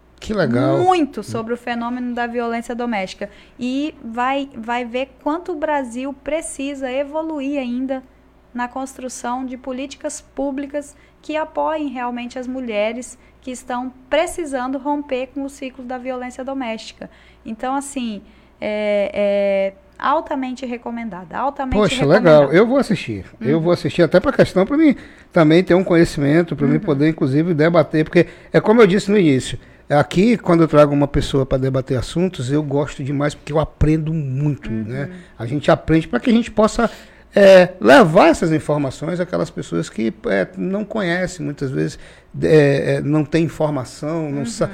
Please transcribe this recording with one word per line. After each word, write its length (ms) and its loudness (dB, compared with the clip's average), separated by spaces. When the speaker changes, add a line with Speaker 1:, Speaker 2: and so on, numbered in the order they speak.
Speaker 1:
Que 140 -8
legal. 460 2
Speaker 2:
muito 440 0
sobre 300 -8
o 40 -4
fenômeno 560 -6
da 140 -4
violência 480 -6
doméstica. 540 -6
E 340 -4
vai, 520 -4
vai 300 -6
ver 260 -8
quanto 280 -4
o 40 -6
Brasil 580 -4
precisa 760 -8
evoluir 680 -6
ainda 440 -6
na 140 -6
construção 800 -8
de 120 -10
políticas 640 -10
públicas 720 -8
que 140 -8
apoiem 520 -4
realmente 500 -8
as 100 -10
mulheres 680 -6
que 100 -12
estão 400 -8
precisando 680 -2
romper 560 -4
com 100 -8
o 60 -10
ciclo 340 -12
da 140 -10
violência 480 -10
doméstica. 640 -10
Então, 300 -6
assim, 460 -6
é, 540 -2
é 600 0
altamente 680 -4
recomendada, 720 -10
altamente 400 -4
Speaker 1:
Poxa, 240 2
Speaker 2:
recomendada. 400 6
Speaker 1:
legal. 120 2
Eu 140 6
vou 100 2
assistir. 480 -2
Eu 180 0
Speaker 2:
Uhum. 60 -2
Speaker 1:
vou 100 2
assistir 280 0
até 180 4
pra 120 2
questão, 340 2
pra 120 0
mim 180 6
também 320 6
ter 100 2
um 100 4
conhecimento, 720 2
pra 120 0
mim 80 2
Speaker 2:
Uhum. 40 0
Speaker 1:
poder, 300 0
inclusive, 440 0
debater, 520 2
porque 220 2
é 100 4
como 200 4
eu 60 10
disse 240 0
no 60 4
início, 400 2
aqui, 480 4
quando 240 2
eu 60 6
trago 260 6
uma 140 2
pessoa 380 0
pra 120 -2
debater 400 -2
assuntos, 540 -4
eu 120 2
gosto 400 -4
demais, 320 -4
porque 160 -14
eu 80 0
aprendo 540 0
muito, 560 -4
Speaker 2:
Uhum. 180 -6
Speaker 1:
né? 220 -8
A 80 -8
gente 260 -2
aprende 360 2
pra 120 -4
que 100 0
a 40 4
gente 180 0
possa, 380 2
é, 340 10
levar 480 8
essas 240 2
informações 680 -2
àquelas 300 -4
pessoas 400 -6
que, 240 -4
é, 200 0
não 260 -4
conhecem, 640 -4
muitas 260 -6
vezes, 260 -4
é, 540 4
é, 60 -4
não 220 0
têm 220 0
informação, 840 -6
não 140 -6
sa-, 200 -4
Speaker 2:
Uhum. 80 -6